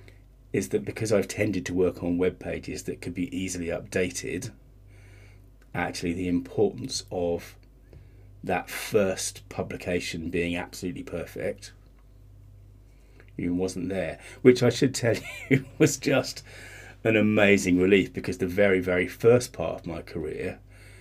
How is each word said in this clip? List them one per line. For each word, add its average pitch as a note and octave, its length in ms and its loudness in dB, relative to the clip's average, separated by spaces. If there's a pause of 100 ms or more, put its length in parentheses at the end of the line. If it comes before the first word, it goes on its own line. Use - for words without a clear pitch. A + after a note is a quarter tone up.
(540)
is G#2 160 -2
that G#2 160 -2
because G#2+ 280 -4
I've G2 140 2
tended F#2+ 400 -2
to F2+ 60 -6
work F2+ 300 0
on F2 140 -2
web F2+ 220 0
pages D#2+ 440 -10
that - 180 -8
could F2+ 120 -8
be F2 220 -6
easily F2+ 320 -6
updated, F2 840 -4 (1200)
actually F2 400 -4
the F2+ 140 -4
importance - 840 -2
of F2 440 -4 (880)
that F#2 260 -2
first - 800 -2
publication F2 800 -6
being F2 260 -2
absolutely - 480 -8
perfect - 680 -8 (1600)
even F2 200 -2
wasn't F#2 320 -2
there, E2 300 -4 (220)
which B2 200 10
I B2 80 6
should B2+ 240 2
tell A2+ 220 0 (180)
<laughs> - 160 -12
you C3+ 160 2 (120)
was - 200 4
just - 460 -2 (600)
an A2+ 120 4
amazing G2+ 640 6
relief, F#2 340 6
because - 240 -4
the F#2+ 100 0
very, F#2+ 320 4
very F2+ 280 0
first B2 460 4
part E2 260 -6
of - 80 -12
my D#2+ 140 -8
career - 580 -8 (420)